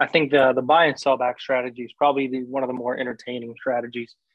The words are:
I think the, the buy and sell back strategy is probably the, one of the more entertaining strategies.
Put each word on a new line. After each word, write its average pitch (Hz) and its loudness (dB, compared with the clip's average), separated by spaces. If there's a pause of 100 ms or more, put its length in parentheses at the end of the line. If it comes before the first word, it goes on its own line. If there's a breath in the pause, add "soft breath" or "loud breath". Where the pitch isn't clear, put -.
I 135 0
think 151 2
the, 135 6
the 131 0
buy 156 4
and 143 0
sell 135 0
back 123 -4
strategy 123 -4
is 113 -16
probably 139 2
the, 127 -6
one 131 -6
of - -4
the 127 -6
more 123 -6
entertaining 120 -10
strategies. 120 -6 (180 soft breath)